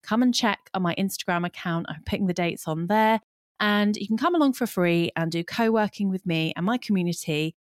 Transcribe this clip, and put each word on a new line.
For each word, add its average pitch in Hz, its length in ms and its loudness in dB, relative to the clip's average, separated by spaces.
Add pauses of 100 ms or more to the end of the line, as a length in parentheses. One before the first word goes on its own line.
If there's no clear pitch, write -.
Come 226 200 0
and 247 120 4
check - 400 -2
on 190 80 -2
my 170 140 0
Instagram 180 500 -2
account. 170 420 -4
I'm 156 140 -10
putting 196 240 -2
the 180 80 0
dates 170 320 -2
on 165 220 -2
there. 220 320 4 (400)
And 208 360 2
you 202 120 -8
can 220 80 0
come 339 180 0
along 285 200 4
for 240 120 -2
free 170 480 2
and 165 160 -2
do 170 140 -2
co-working 220 640 0
with 190 180 -4
me 160 300 0
and 170 100 -2
my 240 120 0
community. 170 840 -2